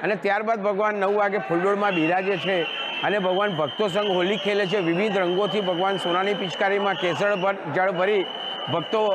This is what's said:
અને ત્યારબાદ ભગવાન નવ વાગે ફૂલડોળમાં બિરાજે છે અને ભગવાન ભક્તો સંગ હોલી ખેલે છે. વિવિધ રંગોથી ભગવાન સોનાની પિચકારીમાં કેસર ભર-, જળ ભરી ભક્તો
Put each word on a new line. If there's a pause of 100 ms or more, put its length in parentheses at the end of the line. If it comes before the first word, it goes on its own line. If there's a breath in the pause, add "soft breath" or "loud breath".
અને
ત્યારબાદ
ભગવાન
નવ
વાગે
ફૂલડોળમાં
બિરાજે
છે (480)
અને
ભગવાન
ભક્તો
સંગ
હોલી
ખેલે
છે.
વિવિધ
રંગોથી
ભગવાન
સોનાની
પિચકારીમાં
કેસર
ભર-, (140)
જળ
ભરી (500)
ભક્તો (140)